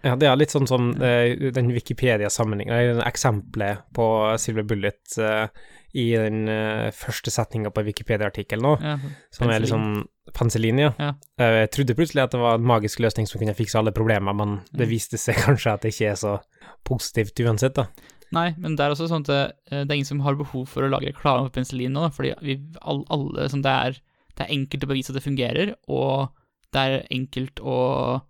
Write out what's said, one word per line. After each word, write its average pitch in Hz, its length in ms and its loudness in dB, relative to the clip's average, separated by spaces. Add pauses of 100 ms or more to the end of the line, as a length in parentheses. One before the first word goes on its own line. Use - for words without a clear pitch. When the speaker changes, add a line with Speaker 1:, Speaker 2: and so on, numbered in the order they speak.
Speaker 1:
Ja, 127 160 2
det 147 80 6
er 131 80 8
litt 147 160 4
sånn 135 160 2
som, 123 220 2 (100)
Speaker 2:
Ja. 131 80 2 (240)
Speaker 1:
eh, 135 240 -2
den 123 160 4
Wikipedia-sammenheng-, 110 960 0
eller 120 320 2
den 120 80 0
eksempelet 104 760 -2 (120)
på 110 420 4
Silver 110 260 -2
Bullet, 101 360 -2 (180)
eh, 107 300 0 (480)
i 120 160 0
den, 110 380 0
eh, 110 420 -2
første - 400 -6
setningen 107 400 -2
på 107 140 -2
Wikipedia-artikkelen 104 800 -4
nå, 147 160 4
Speaker 2:
Ja, 151 160 -4 (340)
Speaker 1:
som 120 160 -2
er 110 120 4
Speaker 2:
penicillin. - 20 0
Speaker 1:
liksom 107 460 -2 (260)
penicillin, 113 460 2
ja. 143 200 4
Speaker 2:
Ja. 147 140 -2 (260)
Speaker 1:
Eh, 113 280 6
jeg - 40 -6
trodde 123 240 0
plutselig 156 280 2
at - 80 0
det 123 100 0
var 117 140 4
en 117 100 2
magisk 110 340 2
løsning 110 300 2
som 98 100 -8
kunne 107 160 0
fikse 110 220 -2
alle 110 160 2
problemer, 104 420 2
men 104 260 -2 (140)
det 120 140 2
Speaker 2:
Mm. - 20 0
Speaker 1:
viste 113 260 -4
seg - 180 0
<laughs> - 120 2
kanskje 123 260 4
at 101 80 -4
det 107 120 -2
ikke 107 180 0
er 98 40 -2
så 101 260 -2 (420)
positivt 113 560 -2
uansett, 120 360 2
da. 120 120 0 (460)
Speaker 2:
Nei, 165 240 0
men 156 180 -4
det 147 80 -2
er 143 80 2
også 156 160 -2
sånn 165 140 0
at 143 60 -6
det, 139 280 0 (160)
eh, 143 140 -4
det 143 60 -4
er 147 40 0
ingen 139 100 0
som 143 160 -4
har 139 140 2
behov 135 320 -6
for - 160 -6
å 135 60 2
lage 135 240 -2
reklame 135 320 2
for 127 160 -4
penicillin 127 320 -4
nå, 143 80 -2
da, 165 80 0
fordi 135 320 -4
vi, 139 180 -4 (220)
all-, 143 280 -4
alle 143 400 -2
som 139 120 -4
det 135 100 0
er, 131 200 0 (440)
det - 140 -8
er - 20 -4
enkelt 139 320 -4
å 135 60 -6
bevise 135 220 -2
at 135 40 -8
det 135 80 -6
fungerer, 139 520 -2 (120)
og 135 420 0 (440)
det 139 80 2
er 135 300 -2
enkelt 131 500 -6
å 127 680 0